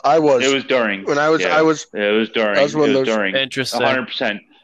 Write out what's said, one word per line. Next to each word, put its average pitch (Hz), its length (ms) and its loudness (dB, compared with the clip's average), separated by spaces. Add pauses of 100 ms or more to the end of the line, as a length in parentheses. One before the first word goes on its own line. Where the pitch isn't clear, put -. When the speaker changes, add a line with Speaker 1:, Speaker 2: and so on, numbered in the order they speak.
Speaker 1:
I 147 140 4
was 139 240 4
Speaker 2:
It 139 120 2
was 131 100 -2
during. 107 400 -2
Speaker 1:
when 143 140 -2
I 151 100 2
was, 160 140 2
Speaker 2:
Yeah. - 140 0
Speaker 1:
I 156 60 4
was 160 300 0
Speaker 2:
It 104 220 0
was 110 160 0
during. 107 280 0
Speaker 1:
I - 40 4
was 147 120 0
one 147 140 2
of 135 80 2
Speaker 2:
It - 40 2
was 131 80 0
Speaker 1:
those 110 80 0
Speaker 2:
during. 101 200 -2
Speaker 3:
Interesting. 127 460 -4
Speaker 2:
A 120 40 2
hundred 127 200 0
percent. 107 340 -6 (240)